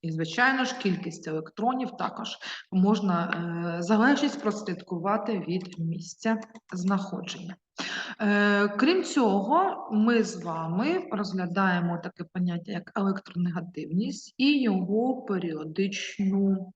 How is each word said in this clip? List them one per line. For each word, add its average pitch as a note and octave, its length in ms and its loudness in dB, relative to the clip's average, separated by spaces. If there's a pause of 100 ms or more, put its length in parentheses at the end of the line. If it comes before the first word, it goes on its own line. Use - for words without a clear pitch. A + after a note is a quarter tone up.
І, E3 80 -4
звичайно B3 540 2
ж, - 140 -4
кількість E3 500 -2
електронів G#3+ 640 -4
також - 380 -6 (440)
можна, F#3 640 4 (440)
е, F3 40 -2
залежність B3 580 4
прослідкувати G3+ 1080 -2
від F3+ 300 -4
місця F#3+ 640 -4 (320)
знаходження. F3+ 840 -4 (640)
Е, G#3 480 4
крім C4+ 340 2
цього, A#3+ 920 2
ми A3 300 4
з F3+ 220 -4
вами E3+ 680 -2
розглядаємо F3+ 840 0
таке F3 260 -10
поняття, F3 480 -2
як F3+ 240 -8
електронегативність F3+ 1400 -2
і C#4 260 4
його G#3+ 600 2
періодичну F#3+ 1500 0